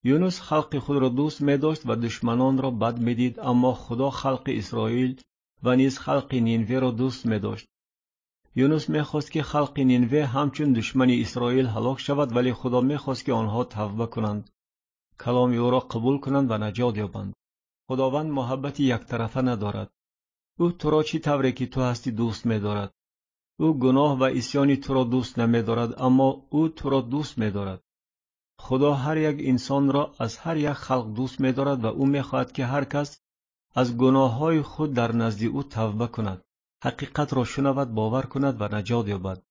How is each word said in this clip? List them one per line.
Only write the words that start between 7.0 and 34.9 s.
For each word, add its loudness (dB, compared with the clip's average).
می‌داشت. -2
یونس 2
می‌خواست -2
که -2
خلق -2
نینوه 4
همچون 0
دشمن 2
اسرائیل 0
هلاک -2
شود، -2
ولی 2
خدا 0
می‌خواست -2
که 0
آنها 0
توبه -4
کنند، -6
کلام 2
او 0
را 2
قبول -2
کنند 0
و 0
نجات -2
یابند. -6
خداوند 0
محبت -4
یک 2
طرفه -4
ندارد. -2
او 2
تو -4
را 4
چی -4
طوره 2
که -4
تو -4
هستی -2
دوست -2
می‌دارد. -2
او 2
گناه 4
و 4
عصیان 2
تو -4
را 4
دوست -2
نمی‌دارد، 0
اما 4
او 2
تو -6
را 2
دوست -6
می‌دارد. -4
خدا 2
هر -2
یک 2
انسان 2
را 0
از -4
هر -4
یک 0
خلق -4
دوست -6
می‌دارد 0
و 0
او 0
می‌خواهد 0
که -4
هر -2
کس -6
از 0
گناه‌های 4
خود -4